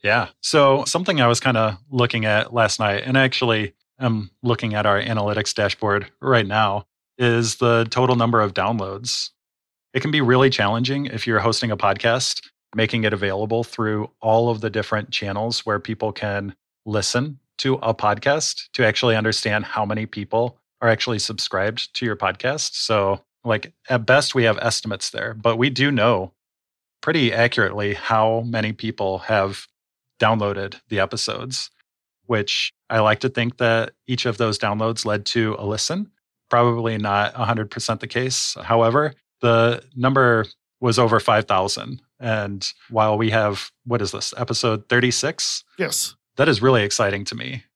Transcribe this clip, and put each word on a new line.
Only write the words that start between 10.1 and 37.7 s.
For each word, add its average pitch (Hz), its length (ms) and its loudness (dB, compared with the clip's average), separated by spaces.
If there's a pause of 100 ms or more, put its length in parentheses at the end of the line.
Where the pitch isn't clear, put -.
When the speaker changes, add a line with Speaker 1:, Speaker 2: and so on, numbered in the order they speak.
Speaker 1:
be 151 80 2
really 127 300 6
challenging 120 560 -2
if 113 200 -8
you're 110 140 2
hosting 113 300 0
a 104 60 -2
podcast, 113 680 0 (320)
making 110 300 0
it 107 100 2
available 104 500 -2
through 107 460 -4 (100)
all 113 300 2
of 110 100 -2
the 113 100 -4
different 104 400 -4
channels 104 540 -4
where 104 160 -2
people 107 320 -6
can 101 420 -6 (300)
listen 123 560 -2 (180)
to 135 180 0
a 113 180 -2
podcast 110 800 -2
to 127 100 0
actually 113 320 2
understand 107 480 -2
how 107 220 -4
many 107 180 -4
people 110 540 -4 (240)
are 117 80 4
actually 110 280 0
subscribed 104 760 -4
to - 100 -4
your 110 120 -2
podcast. 127 580 -4
So, 98 500 0 (200)
like, 110 280 -2 (160)
at 120 160 0
best, 135 300 4
we 127 100 4
have 110 140 4
estimates 110 520 -4
there, 110 220 -6
but 110 240 0
we 131 140 2
do 135 200 0
know 107 440 2 (680)
pretty 165 320 2
accurately 104 640 0
how 113 480 2
many 110 300 -2
people 104 480 -6
have 98 460 -2 (540)
downloaded 101 680 0
the 104 120 -4
episodes, 110 680 -4 (540)
which - 480 -2 (180)
I 113 100 2
like 107 200 4
to 131 80 0
think 120 300 -2
that 113 340 0 (140)
each 127 200 -4
of 113 120 -2
those 110 200 0
downloads 110 460 -2
led 104 220 -2
to 110 320 0
a 104 80 -8
listen. 156 440 -4 (380)
Probably 117 480 2
not 104 380 0
a 123 100 -4
hundred 110 260 -2